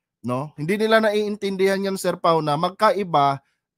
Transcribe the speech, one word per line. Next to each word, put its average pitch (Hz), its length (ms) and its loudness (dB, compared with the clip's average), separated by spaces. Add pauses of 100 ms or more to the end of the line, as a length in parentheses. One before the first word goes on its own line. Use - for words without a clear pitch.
(240)
no? 127 320 -8
Hindi 170 240 -4
nila 220 240 4
naiintindihan 196 800 -2
yan, 190 160 -4
Sir 175 160 -2
Pau, 165 240 2
na 147 160 0
magkaiba 175 880 0 (340)